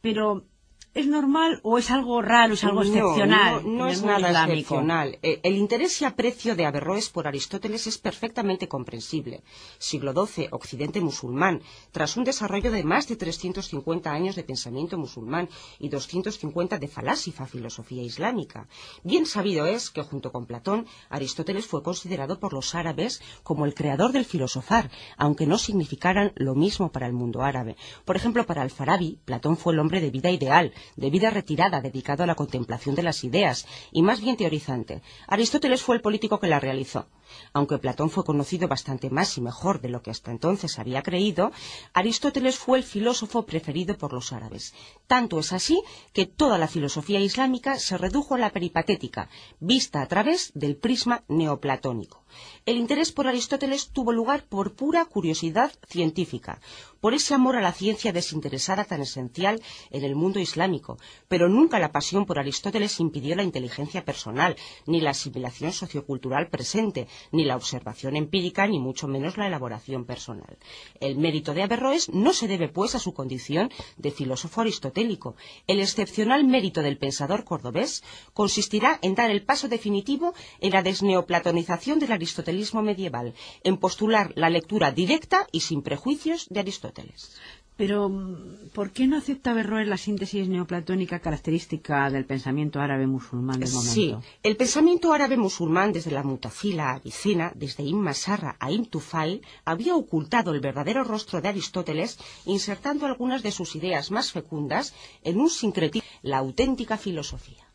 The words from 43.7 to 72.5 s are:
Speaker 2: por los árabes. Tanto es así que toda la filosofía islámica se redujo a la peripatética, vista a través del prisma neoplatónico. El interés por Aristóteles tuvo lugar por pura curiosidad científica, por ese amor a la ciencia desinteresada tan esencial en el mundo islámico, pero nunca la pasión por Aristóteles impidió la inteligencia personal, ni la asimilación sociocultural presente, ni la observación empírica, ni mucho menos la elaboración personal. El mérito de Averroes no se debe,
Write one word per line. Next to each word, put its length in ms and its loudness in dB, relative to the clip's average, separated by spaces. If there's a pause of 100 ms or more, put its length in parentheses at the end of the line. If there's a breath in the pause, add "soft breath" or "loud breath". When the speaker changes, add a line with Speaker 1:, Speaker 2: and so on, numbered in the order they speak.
Speaker 2:
por 160 -6
los 220 -8
árabes. 400 -12 (320 loud breath)
Tanto 320 2
es 160 -2
así 280 2 (300 loud breath)
que 140 2
toda 320 4
la 100 2
filosofía 500 -2
islámica 600 0
se 180 -2
redujo 380 0
a 40 0
la 120 2
peripatética, 800 -2 (280 loud breath)
vista 440 0
a 40 -4
través 480 0
del 220 -2
prisma 520 0
neoplatónico. 960 -2 (420 loud breath)
El 100 2
interés 340 2
por 160 0
Aristóteles 640 -2
tuvo 240 0
lugar 320 0
por 300 -4
pura 320 2
curiosidad 640 0 (160)
científica, 720 -2 (400 loud breath)
por 140 4
ese 180 0
amor 240 6
a 40 2
la 120 2
ciencia 400 0
desinteresada 720 -2
tan 160 -4
esencial 600 -2 (280 loud breath)
en 140 -4
el 120 -2
mundo 240 2
islámico, 580 -2 (300 loud breath)
pero 200 6
nunca 300 8
la 140 2
pasión 340 0
por 120 0
Aristóteles 600 -2
impidió 380 0
la 80 0
inteligencia 600 -4
personal, 520 -2 (300 loud breath)
ni 140 2
la 100 2
asimilación 640 -6
sociocultural 760 -4
presente, 580 -4 (240 loud breath)
ni 140 2
la 100 2
observación 600 -6
empírica, 500 0
ni 140 0
mucho 260 -4
menos 300 -4
la 100 -2
elaboración 580 -6
personal. 540 -12 (400 loud breath)
El 200 -2
mérito 360 2
de 80 0
Averroes 460 2
no 240 4
se 160 0
debe, 200 0